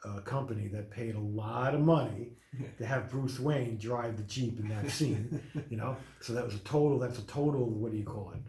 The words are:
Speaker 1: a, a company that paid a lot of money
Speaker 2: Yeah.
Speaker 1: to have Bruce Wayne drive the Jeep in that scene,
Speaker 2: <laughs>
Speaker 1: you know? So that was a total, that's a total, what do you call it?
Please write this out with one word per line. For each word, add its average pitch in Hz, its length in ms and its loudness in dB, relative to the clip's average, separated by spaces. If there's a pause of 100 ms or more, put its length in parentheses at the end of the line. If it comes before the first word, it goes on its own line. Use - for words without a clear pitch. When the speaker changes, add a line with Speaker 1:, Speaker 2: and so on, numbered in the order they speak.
Speaker 1:
a, 107 120 -8
a 98 60 -6
company 113 460 -2
that 104 220 -6
paid 113 240 -4
a 107 60 -2
lot 110 540 0
of 147 60 4
money 123 520 4 (260)
Speaker 2:
Yeah. 127 80 -6 (120)
Speaker 1:
to 117 80 -2
have 120 240 -2
Bruce 127 280 -2
Wayne 127 400 2
drive 117 380 -2
the 104 80 -4
Jeep 117 340 -2
in 107 100 -2
that 110 220 -2
scene, 131 500 0 (140)
Speaker 2:
<laughs> - 160 -4
Speaker 1:
you 117 60 -2
know? 123 200 -2 (240)
So - 120 -6
that 120 120 0
was 110 100 -4
a 101 60 -4
total, 147 380 4
that's 120 200 0
a 104 80 -8
total, 139 440 2
what 107 220 0
do 107 60 0
you 104 60 -2
call 101 300 -6
it? - 140 -6